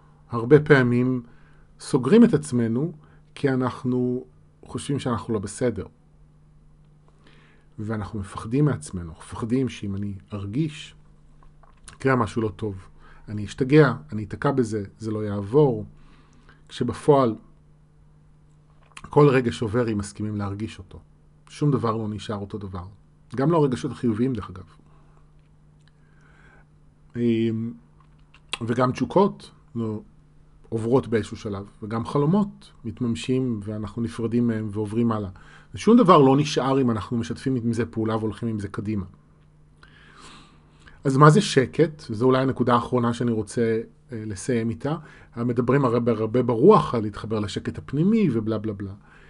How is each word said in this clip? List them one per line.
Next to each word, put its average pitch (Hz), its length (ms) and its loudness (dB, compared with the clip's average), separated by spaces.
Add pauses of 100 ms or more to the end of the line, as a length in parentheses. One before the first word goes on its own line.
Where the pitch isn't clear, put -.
(300)
הרבה 123 300 6
פעמים 127 640 4 (580)
סוגרים 151 440 4
את 220 100 6
עצמנו, 123 580 -2 (420)
כי 139 160 0
אנחנו 123 720 -2 (400)
חושבים 127 340 -6
שאנחנו 117 360 -4
לא 104 60 -4
בסדר. 101 460 -6 (1900)
ואנחנו 107 420 -8
מפחדים 117 440 -2
מעצמנו, 87 480 -4
מפחדים 120 560 -4
שאם 101 280 -8
אני 101 180 -8 (180)
ארגיש, 107 640 -6 (1000)
יקרה 135 220 0
משהו 113 260 -2
לא 110 140 -2
טוב. 98 320 -10 (400)
אני 107 160 -8
אשתגע, 135 500 4 (180)
אני 107 120 -6
אתקע - 260 -4
בזה, 110 340 -2 (140)
זה 110 120 -8
לא 107 140 -4
יעבור. 104 600 2 (840)
כשבפועל, 123 680 2 (1700)
כל 147 260 6
רגע 120 240 4
שעובר, 117 400 -2
אם 101 60 -2
מסכימים 104 380 -6
להרגיש 101 420 -6
אותו. - 220 -18 (480)
שום 147 220 -2
דבר 113 260 0
לא 110 120 -4
נשאר 104 300 -6
אותו 101 200 -10
דבר. 95 260 -10 (520)
גם 135 140 2
לא 175 60 4
הרגשות 139 340 0
החיוביים, 120 420 0
דרך 98 180 -8
אגב. 92 140 -18 (2500)
אמ, 113 560 0 (920)
וגם 123 260 0
תשוקות, 190 580 0 (240)
נו, 110 280 -6 (640)
עוברות 113 400 0
באיזשהו 110 280 -4
שלב, 98 300 -10 (160)
וגם 113 240 -6
חלומות 185 640 0 (120)
מתממשים, 120 800 -2
ואנחנו 107 400 -8
נפרדים 117 440 -2
מהם 110 240 -2
ועוברים 110 420 0
הלאה. 104 180 -4 (440)
ושום 226 220 6
דבר 185 220 8
לא 135 180 8
נשאר 139 440 0
אם 123 100 2
אנחנו 110 260 -4
משתפים 117 400 -4
עם 117 160 -2
זה 113 140 -2
פעולה 110 300 -2
והולכים 110 320 -4
עם 110 120 -4
זה 101 80 -6
קדימה. 104 360 -4 (2000)
אז 135 120 2
מה 151 140 10
זה 202 100 6
שקט? 151 680 2
זו 113 180 -2
אולי 131 160 4
הנקודה 123 320 0
האחרונה 117 400 0
שאני 120 180 -2
רוצה, 113 480 -2 (320)
אה, 110 140 -10
לסיים 113 440 -2
איתה. 143 260 -4 (400)
מדברים 123 480 0
הרבה, 120 280 2
הרבה 110 300 0
ברוח 127 520 4
על 113 80 0
להתחבר 107 360 -6
לשקט 104 400 -6
הפנימי 196 540 0
ובלה 110 260 -2
בלה 107 140 -6
בלה. 101 200 -10 (380)